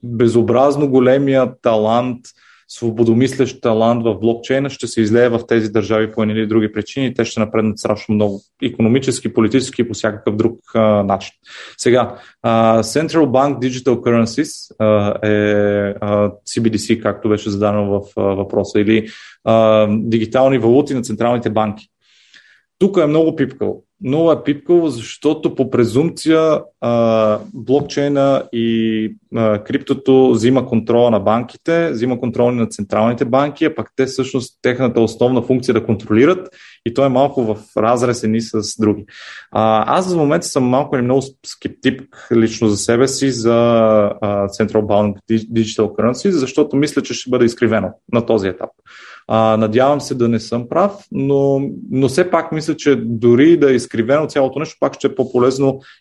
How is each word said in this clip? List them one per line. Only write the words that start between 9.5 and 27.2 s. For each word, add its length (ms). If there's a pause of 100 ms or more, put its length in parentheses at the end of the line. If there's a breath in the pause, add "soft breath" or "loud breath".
и 60
по 60
всякакъв 420
друг, 220 (160)
а, 280
начин. 300 (460 loud breath)
Сега, 380 (260 loud breath)
а, 400
Central 440
Bank 320
Digital 360
Currencies, 840
а, 500
е, 720
а, 300
C 300
B 100
D 60
C, 260
както 260
беше 220
зададено 400
в, 100 (160)
а, 60
въпроса, 580
или, 280 (360 loud breath)
а, 460
дигитални 680
валути 360
на 80
централните 480
банки. 380 (880 soft breath)
Тук 180
е 100
много 300
пипкало. 460 (220)
Много 280
е 120
пипкало, 440
защото 680
по 160
презумпция, 920 (200)
а, 580 (160)